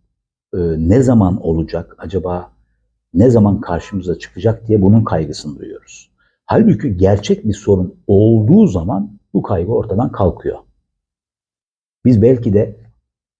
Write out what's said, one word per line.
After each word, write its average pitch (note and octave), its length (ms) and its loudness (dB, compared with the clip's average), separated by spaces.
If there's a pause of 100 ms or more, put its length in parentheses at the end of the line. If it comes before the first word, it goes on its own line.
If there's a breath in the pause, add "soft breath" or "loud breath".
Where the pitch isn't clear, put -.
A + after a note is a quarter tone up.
(540)
e, F#2+ 60 -8
ne E2+ 420 0
zaman A2 400 2
olacak, E2 560 -6
acaba F2+ 540 -8 (600)
ne A2 160 4
zaman G#2 320 2
karşımıza F2 580 -8
çıkacak - 480 -6
diye G#2+ 140 2
bunun G#2+ 220 4
kaygısını D#2 560 -6
duyuyoruz. - 520 -20 (340)
Halbuki C#3+ 520 0
gerçek G2+ 480 0
bir G#2 80 -2
sorun F#2 420 -2 (120)
olduğu A2 600 4
zaman A2+ 520 -6 (140)
bu - 80 -2
kaygı F#2 300 -4
ortadan A#2 400 -2
kalkıyor. - 460 -4 (1500)
Biz A#2+ 160 4
belki A#2 320 2
de - 260 -2 (600)